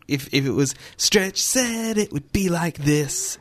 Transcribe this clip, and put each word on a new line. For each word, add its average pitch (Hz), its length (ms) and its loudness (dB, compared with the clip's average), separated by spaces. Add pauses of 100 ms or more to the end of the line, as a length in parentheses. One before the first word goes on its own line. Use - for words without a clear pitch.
if, 135 240 -4
if 135 140 2
it 131 60 0
was, 139 240 2 (220)
"Stretch 190 440 2
said 226 560 0
it 208 160 0
would 143 180 -6
be 196 180 2
like 170 280 -2
this, 147 640 0